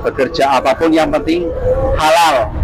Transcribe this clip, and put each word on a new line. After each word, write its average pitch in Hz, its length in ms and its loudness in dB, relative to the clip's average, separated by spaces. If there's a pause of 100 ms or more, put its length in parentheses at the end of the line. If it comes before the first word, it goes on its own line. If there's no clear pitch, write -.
bekerja 131 560 0
apapun, 139 320 0
yang 156 160 2
penting 160 400 -2 (480)
halal. 160 560 2 (120)